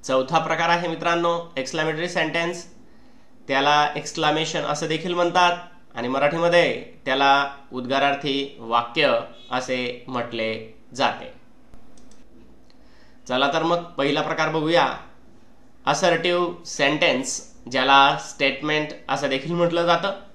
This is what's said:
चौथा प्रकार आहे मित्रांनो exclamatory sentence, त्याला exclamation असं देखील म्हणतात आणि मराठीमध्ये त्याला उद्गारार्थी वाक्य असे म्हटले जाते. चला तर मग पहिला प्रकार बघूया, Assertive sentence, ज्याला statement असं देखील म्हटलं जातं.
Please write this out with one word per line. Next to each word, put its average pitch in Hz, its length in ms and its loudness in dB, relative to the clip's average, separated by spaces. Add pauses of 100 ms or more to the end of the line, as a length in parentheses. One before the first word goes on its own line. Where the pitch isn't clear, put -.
चौथा 131 360 2
प्रकार 160 300 -2
आहे 175 180 2
मित्रांनो 170 680 -2
exclamatory 156 520 -2
sentence, 170 560 -2 (840)
त्याला 147 480 2
exclamation 156 680 -2
असं 151 240 -4
देखील 160 260 -2
म्हणतात 175 440 2 (380)
आणि 120 120 -6
मराठीमध्ये 147 880 2 (120)
त्याला 139 500 2 (180)
उद्गारार्थी 139 880 -2
वाक्य 117 600 2 (320)
असे 123 560 -4
म्हटले 117 680 -6 (160)
जाते. 127 400 -2 (1900)
चला 135 260 0
तर 160 100 0
मग 170 200 0
पहिला 147 380 -2
प्रकार 156 280 -2
बघूया, 156 480 2 (880)
Assertive 175 760 2
sentence, 143 880 0 (200)
ज्याला 139 460 6
statement 151 720 -2 (220)
असं 135 200 -2
देखील 139 220 -2
म्हटलं 170 340 2
जातं. 175 340 0 (160)